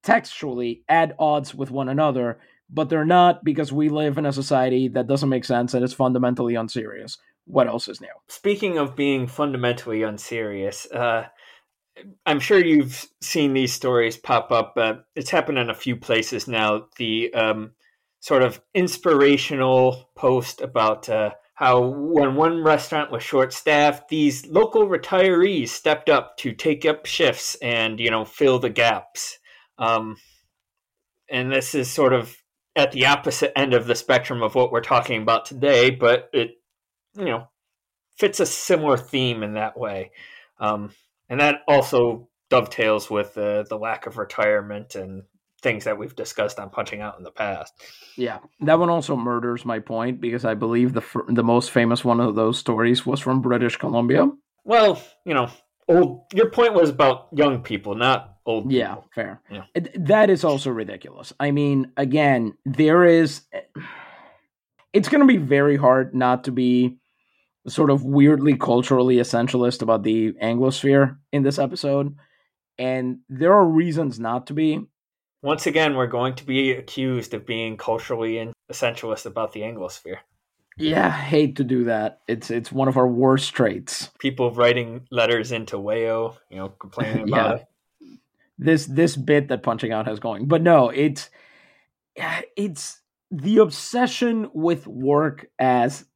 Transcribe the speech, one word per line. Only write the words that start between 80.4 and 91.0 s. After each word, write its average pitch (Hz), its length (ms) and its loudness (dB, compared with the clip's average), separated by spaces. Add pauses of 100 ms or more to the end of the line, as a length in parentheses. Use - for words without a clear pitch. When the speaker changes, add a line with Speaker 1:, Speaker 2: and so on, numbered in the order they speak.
Speaker 1:
Yeah, 156 300 0
I 170 40 0
hate 147 460 0
to 139 80 -2
do 123 200 0
that. 110 440 -2
It's, 110 220 -6
it's 117 200 -6
one 135 180 0
of 131 100 2
our 127 100 6
worst 131 460 2
traits. - 640 -2
Speaker 2:
People 127 320 -2
writing 120 600 0
letters 117 400 0
into 110 260 -6
Wayo, 113 600 -2 (140)
you 95 80 -16
know, 95 100 -8
complaining 110 540 -6
Speaker 1:
<laughs> 104 60 -4
Speaker 2:
about 107 320 0 (400)
Speaker 1:
Yeah. - 80 -20
Speaker 2:
it. - 100 -20 (400)
Speaker 1:
This, 151 260 2
this 160 320 0
bit 143 320 2
that 123 140 -4
Punching 113 300 -4
Out 110 140 -4
has 107 140 -6
going. 113 260 -6
But 165 140 2
no, 156 300 6
it's, 139 400 -2 (1200)